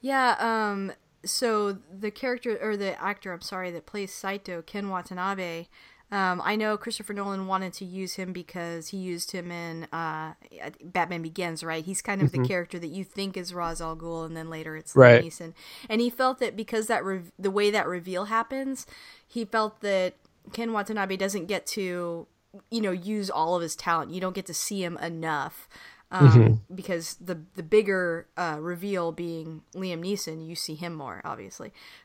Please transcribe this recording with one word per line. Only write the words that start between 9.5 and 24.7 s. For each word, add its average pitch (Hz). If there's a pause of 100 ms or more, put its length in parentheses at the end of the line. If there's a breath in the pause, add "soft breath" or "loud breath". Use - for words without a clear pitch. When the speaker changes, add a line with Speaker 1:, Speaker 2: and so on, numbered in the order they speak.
Speaker 1:
in, 170 (100)
uh, 160 (500)
Batman 175
Begins, 165
right? 165
He's 185
kind 196
of 143
Speaker 2:
Mm-hmm. 135
Speaker 1:
the 123
character 175
that 170
you 180
think 196
is 180
Ra's 170
al 165
Ghul, 165
and 160
then 160
later 160
it's -
Speaker 2:
Right. 123
Speaker 1:
Liam 170
Neeson. 165 (340 soft breath)
And 220
he 240
felt 254
that 233
because 220
that 175
re-, 185
the 190
way 208
that 208
reveal 180
happens, 262 (400 soft breath)
he 233
felt 214
that 190 (360)
Ken 226
Watanabe 202
doesn't 196
get 190
to, 180 (460)
you 226
know, 202
use 190
all 165
of 175
his 165
talent. 165
You 175
don't 185
get 190
to 170
see 196